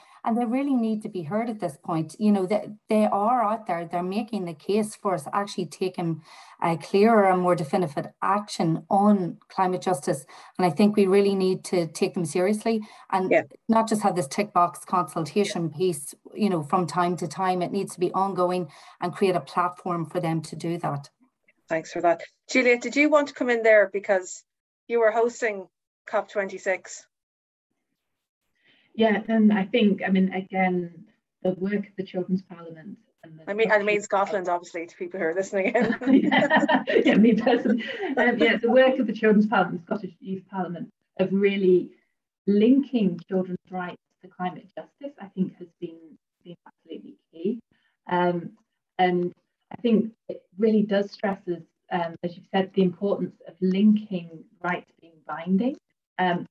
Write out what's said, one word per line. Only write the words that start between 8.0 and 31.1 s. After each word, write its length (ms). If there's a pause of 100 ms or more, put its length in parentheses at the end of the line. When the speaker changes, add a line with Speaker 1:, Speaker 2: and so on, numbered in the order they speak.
Speaker 1:
action 680
on 480 (100)
climate 340
justice. 420 (340)
And 80
I 40
think 240
we 120
really 280
need 320
to 220
take 260
them 100
seriously 580 (280)
and 200
Speaker 2:
Yeah. 120 (260)
Speaker 1:
not 200
just 140
have 120
this 140
tick 240
box 320
consultation 840
Speaker 2:
Yeah. 80
Speaker 1:
piece, 360 (200)
you 160
know, 120
from 240
time 300
to 100
time. 360
It 100
needs 220
to 60
be 120
ongoing 560 (320)
and 140
create 220
a 40
platform 640
for 140
them 220
to 120
do 240
that. 300 (640)
Speaker 2:
Thanks 180
for 120
that. 200 (280)
Juliet, 320
did 140
you 120
want 200
to 60
come 140
in 140
there 280
because 540 (440)
you 120
were 100
hosting 580 (360)
cop 260
twenty-six? 760 (1900)
Speaker 3:
Yeah, 320
and 240
I 140
think, 420
I 40
mean, 240
again, 720 (360)